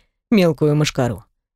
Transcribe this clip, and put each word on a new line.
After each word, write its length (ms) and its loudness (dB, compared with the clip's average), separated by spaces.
мелкую 460 2
мошкару. 480 -4